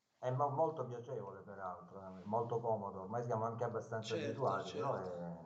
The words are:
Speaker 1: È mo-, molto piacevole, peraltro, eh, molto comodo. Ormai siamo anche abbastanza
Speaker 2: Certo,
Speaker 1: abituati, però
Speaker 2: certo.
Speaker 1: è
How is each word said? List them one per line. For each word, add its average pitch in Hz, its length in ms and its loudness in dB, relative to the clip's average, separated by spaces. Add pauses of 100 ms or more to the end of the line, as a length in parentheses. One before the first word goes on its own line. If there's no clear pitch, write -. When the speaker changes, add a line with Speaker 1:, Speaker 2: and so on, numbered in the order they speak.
(200)
Speaker 1:
È 127 120 2
mo-, 139 160 6
molto 143 380 4
piacevole, 117 560 -6
peraltro, 92 580 -8
eh, 95 240 -10
molto 117 380 2
comodo. 98 400 0
Ormai 113 240 -2
siamo 113 180 2
anche 117 220 0
abbastanza 113 480 0
Speaker 2:
Certo, - 20 2
Speaker 1:
abituati, 117 560 2
però 113 240 2
Speaker 2:
certo. 95 80 0
Speaker 1:
è 87 320 -4 (100)